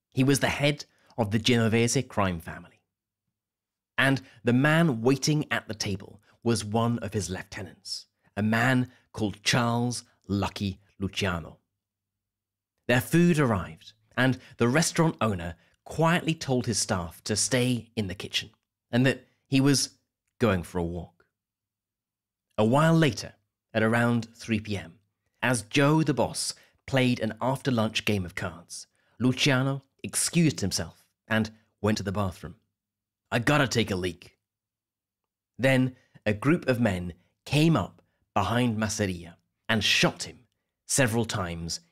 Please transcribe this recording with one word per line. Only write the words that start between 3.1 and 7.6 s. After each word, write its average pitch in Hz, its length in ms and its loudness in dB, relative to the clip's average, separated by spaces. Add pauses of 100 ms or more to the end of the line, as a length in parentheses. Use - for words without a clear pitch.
And 131 240 2 (220)
the 120 100 2
man 147 480 2
waiting 143 480 0
at 113 180 -4
the - 60 -10
table - 480 -8 (220)
was 110 200 0
one 113 360 0
of - 140 -8
his 90 180 -4
lieutenants, - 760 -12 (320)